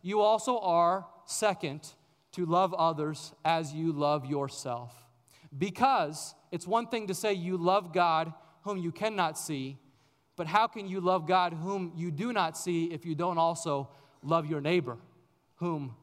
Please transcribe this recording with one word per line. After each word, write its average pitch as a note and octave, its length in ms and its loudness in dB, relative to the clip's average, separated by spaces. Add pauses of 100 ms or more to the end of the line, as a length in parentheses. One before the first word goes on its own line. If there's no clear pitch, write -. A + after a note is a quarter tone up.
"You G#3 220 0
also A3+ 380 4
are, F3+ 460 2 (200)
second, E3+ 680 -2 (400)
to F3+ 140 -4
love F3 260 4
others D#3 600 -2 (100)
as D#3+ 300 0
you D#3+ 180 0
love D3 320 0
yourself." C3 840 -6 (460)
Because F#3 760 0 (160)
it's E3+ 160 -6
one A3+ 200 2
thing A3+ 220 -4
to F#3 60 0
say G#3 200 0
you F3+ 240 -2
love F3+ 340 2
God E3 400 2 (300)
whom G3+ 160 -4
you E3+ 140 -4
cannot G3 440 0
see, C3+ 420 -6 (580)
but E3+ 100 -4
how G#3 200 4
can G#3 220 -6
you F#3+ 120 -4
love F3+ 260 2
God F3+ 260 4
whom F3 420 -4
you E3+ 160 -4
do G3+ 220 -4
not F3 240 0
see E3+ 300 -2
if E3 180 -6
you E3 100 -4
don't E3+ 240 -2
also D#3+ 520 0 (320)
love D#3 240 2
your D3+ 140 -2
neighbor C#3 380 0 (580)
whom D3+ 460 -4